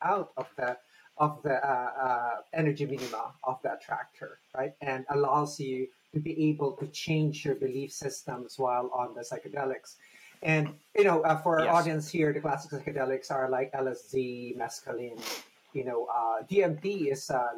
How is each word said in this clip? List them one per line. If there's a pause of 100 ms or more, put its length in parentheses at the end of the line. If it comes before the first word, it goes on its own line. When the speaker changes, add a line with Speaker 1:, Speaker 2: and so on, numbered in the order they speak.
Speaker 1:
out
of (100)
the, (420)
of
the, (120)
uh, (160)
uh, (180)
energy
minima (100)
of
the
attractor, (180)
right?
And
allows
you (260)
to
be
able
to
change
your
belief
systems
while
on
the
psychedelics. (480)
And, (200)
you
know,
uh,
for
our
Speaker 2:
Yes.
Speaker 1:
audience
here,
the
classic
psychedelics
are
like
L
S
D,
mescaline, (540)
you
know,
uh,
D
M
T
is,
uh,